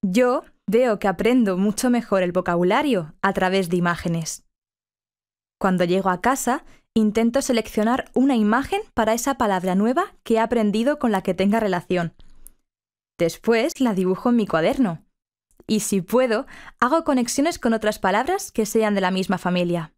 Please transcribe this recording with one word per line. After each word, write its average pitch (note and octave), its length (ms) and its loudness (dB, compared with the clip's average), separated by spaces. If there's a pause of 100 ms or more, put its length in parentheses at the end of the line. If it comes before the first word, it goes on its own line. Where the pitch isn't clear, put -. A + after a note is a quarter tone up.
Yo B3 360 0 (220)
veo A3+ 320 2
que G3+ 100 0
aprendo G#3 480 2
mucho G#3 320 0
mejor A#3 340 0
el F3 80 -2
vocabulario F3+ 920 0
a G3 120 0
través F#3 360 0
de F3+ 60 0
imágenes. E3+ 720 -4 (1120)
Cuando F#3 240 2
llego F#3 260 0
a F3+ 120 -2
casa, C4 420 -2 (320)
intento A3+ 460 2
seleccionar A3+ 720 -2
una C4 220 2
imagen A#3+ 460 0 (120)
para A3 200 0
esa C4 240 -2
palabra F#3 380 0
nueva B3 480 0
que A3+ 120 0
he A3 40 2
aprendido A3+ 580 0
con A#3+ 140 0
la F#3+ 120 0
que F#3 100 -2
tenga G3+ 260 2
relación. F3 540 -2 (1040)
Después A3+ 640 0
la A#3 140 2
dibujo F#3 340 0
en A#3+ 80 4
mi G#3 100 0
cuaderno. F3 560 0 (640)
Y G#3+ 160 -2
si G3 200 -2
puedo, A#3 440 0 (340)
hago D4+ 240 2
conexiones C#4 560 0
con A3+ 140 0
otras G#3+ 260 -2
palabras A#3+ 540 -2
que A3 120 0
sean G#3+ 300 0
de G3 60 0
la F#3 100 0
misma F#3 260 -2
familia. F3 600 -2